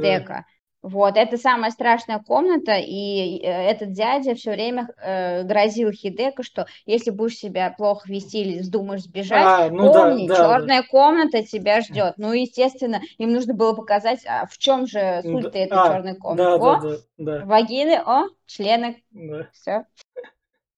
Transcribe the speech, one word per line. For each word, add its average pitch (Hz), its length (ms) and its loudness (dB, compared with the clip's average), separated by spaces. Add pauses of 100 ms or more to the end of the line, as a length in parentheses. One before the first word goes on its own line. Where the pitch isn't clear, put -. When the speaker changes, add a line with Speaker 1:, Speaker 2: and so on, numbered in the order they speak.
Speaker 1:
да. 185 260 0
Speaker 2:
Хидека. - 160 -12 (380)
Вот, 196 340 2
это 226 220 2
самая 233 340 0
страшная 233 480 0
комната, 277 580 0
и, 190 640 -6
э, 180 60 -4 (220)
этот 214 220 -4
дядя 247 440 -2
все 226 160 -8
время, 233 360 -6 (140)
э, 185 400 -4
грозил 208 480 0
Хидеку, 233 540 -6
что - 220 -10 (200)
если 233 240 -2
будешь 220 260 -4
себя 185 400 -6
плохо 202 320 -2
вести 196 340 -8
или 180 180 -6
вздумаешь 196 420 -6
сбежать, 190 480 2
Speaker 1:
А, 175 200 4
ну 190 200 4
да, 294 260 8
Speaker 2:
помни, 185 120 -4
Speaker 1:
да, 180 260 6
да. 254 160 0
Speaker 2:
черная 254 180 2
комната 285 540 4
тебя 208 380 0
ждет. 202 380 -2
Ну, 214 140 -4
естественно, 247 680 -2 (180)
им 226 140 -2
нужно 247 220 -2
было 220 200 2
показать, 220 520 -2
а 120 200 -4
в - 120 -18
чем 262 280 0
же 190 380 -4
Speaker 1:
Н-, 165 60 -6
Speaker 2:
суть-то 208 280 -6
этой 190 220 2
Speaker 1:
а, - 20 8
Speaker 2:
черной 185 340 0
комнаты. 175 320 -2
Speaker 1:
да, 175 100 4
да, 254 180 4
Speaker 2:
О, - 0 -
Speaker 1:
да, 151 220 -4 (200)
да. 151 280 -8
Speaker 2:
вагины, 233 600 2
о, 277 200 2 (200)
члены. 233 560 -4 (100)
Speaker 1:
Да. 160 400 -14
Speaker 2:
Все. 202 320 -8 (920)